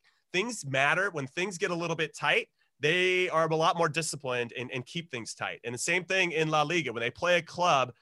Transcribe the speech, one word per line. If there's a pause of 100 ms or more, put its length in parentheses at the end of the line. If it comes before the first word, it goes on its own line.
(320)
things
matter,
when
things
get
a
little
bit
tight, (320)
they
are
a
lot
more
disciplined
and,
and
keep
things
tight.
And
the
same
thing
in
La
Liga.
When
they
play
a
club